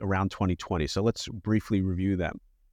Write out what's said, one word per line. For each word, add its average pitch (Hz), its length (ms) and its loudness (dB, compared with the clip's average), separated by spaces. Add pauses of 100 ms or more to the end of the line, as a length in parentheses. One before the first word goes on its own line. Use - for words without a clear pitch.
around 98 300 0
twenty 90 260 0
twenty. 82 300 -2
So 95 160 -2
let's 113 260 0
briefly 107 520 0
review 95 360 2
them. 87 240 -2 (320)